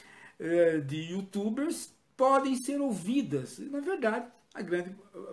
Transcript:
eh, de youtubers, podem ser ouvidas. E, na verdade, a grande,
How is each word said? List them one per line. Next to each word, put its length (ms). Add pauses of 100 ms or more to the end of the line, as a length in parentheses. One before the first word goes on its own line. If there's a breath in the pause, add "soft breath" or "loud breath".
(380 loud breath)
eh, 420
de 320
youtubers, 840 (220)
podem 400
ser 240
ouvidas. 800
E, 40
na 180
verdade, 460 (260)
a 80
grande, 340 (380)